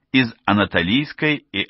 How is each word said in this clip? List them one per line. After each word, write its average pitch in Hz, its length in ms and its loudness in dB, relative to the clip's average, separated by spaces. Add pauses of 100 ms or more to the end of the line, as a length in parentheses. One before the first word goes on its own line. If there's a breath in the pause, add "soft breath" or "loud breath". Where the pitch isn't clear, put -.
(120)
из 127 220 0 (120)
анатолийской 104 1080 0
и 98 180 -4